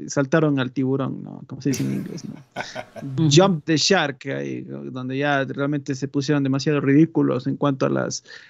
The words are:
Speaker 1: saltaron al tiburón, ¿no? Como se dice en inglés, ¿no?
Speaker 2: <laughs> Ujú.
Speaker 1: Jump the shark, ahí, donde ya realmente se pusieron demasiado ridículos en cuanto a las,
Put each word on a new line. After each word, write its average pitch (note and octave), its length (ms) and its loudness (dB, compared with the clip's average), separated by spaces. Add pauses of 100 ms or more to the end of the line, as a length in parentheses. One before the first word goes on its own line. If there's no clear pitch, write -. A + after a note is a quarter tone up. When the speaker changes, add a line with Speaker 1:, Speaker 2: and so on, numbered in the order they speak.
Speaker 1:
saltaron D3 520 2
al C3 140 -2
tiburón, C3+ 500 -2
¿no? G1+ 240 -14
Como C3+ 140 -12
se C#3+ 80 -2
dice C3+ 140 -2
en C3+ 100 -2
inglés, - 320 -8
¿no? - 100 -12 (200)
Speaker 2:
<laughs> - 680 -6
Ujú. D3+ 100 4
Speaker 1:
Jump F3+ 320 6
the D#3+ 120 0
shark, C#3+ 500 0
ahí, C3+ 360 -6
donde C3 540 -8
ya C#3 280 0
realmente C#3 500 -4
se C3+ 140 -6
pusieron C#3+ 340 0
demasiado C3+ 380 0
ridículos C#3 680 4
en C3+ 100 0
cuanto C#3 280 2
a C#3 40 4
las, C3 340 -2 (260)